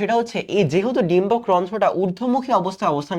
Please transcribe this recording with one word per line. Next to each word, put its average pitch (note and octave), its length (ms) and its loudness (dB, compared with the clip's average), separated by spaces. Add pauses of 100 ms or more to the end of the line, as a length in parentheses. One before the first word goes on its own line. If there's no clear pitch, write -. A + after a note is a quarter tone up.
সেটা G#3+ 180 0
হচ্ছে, A#3 200 -4 (180)
এই G3+ 160 4
যেহেতু A#3 280 0 (100)
ডিম্বক G3+ 400 2
রন্ধ্রটা F#3 380 2 (140)
ঊর্ধ্বমুখী B3 480 -2 (100)
অবস্থায় F#3+ 340 -2
অবস্থান D3 240 -4